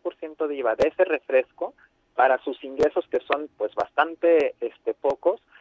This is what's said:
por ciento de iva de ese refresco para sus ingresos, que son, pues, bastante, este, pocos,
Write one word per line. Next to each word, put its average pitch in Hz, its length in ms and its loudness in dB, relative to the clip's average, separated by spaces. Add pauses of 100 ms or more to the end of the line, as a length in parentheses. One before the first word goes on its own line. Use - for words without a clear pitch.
por 175 140 -8
ciento 156 320 -8
de 147 80 -6
iva 120 200 -2
de 131 140 2
ese 185 140 0
refresco 156 680 -2 (420)
para 127 300 4
sus 135 180 -8
ingresos, 147 460 -2
que - 100 -2
son, 143 380 -4
pues, - 180 -6
bastante, 165 840 0
este, 117 320 -6
pocos, - 480 -2 (200)